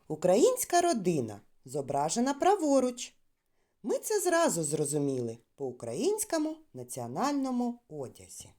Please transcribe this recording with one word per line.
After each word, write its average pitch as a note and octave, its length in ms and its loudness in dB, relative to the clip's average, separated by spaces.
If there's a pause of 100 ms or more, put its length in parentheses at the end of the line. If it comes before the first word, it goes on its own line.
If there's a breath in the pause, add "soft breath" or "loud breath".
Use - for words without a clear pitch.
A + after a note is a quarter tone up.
українська C#4 720 4
родина E3+ 600 0 (240)
зображена C#3+ 680 -2
праворуч! C#4 800 2 (680)
Ми G4+ 160 -2
це G#4+ 220 0
зразу E4 440 2
зрозуміли C#3 760 -2 (160)
по C#3 120 -8
українському D4+ 920 -2 (180)
національному A#3+ 1120 -4
одязі. B2+ 720 -14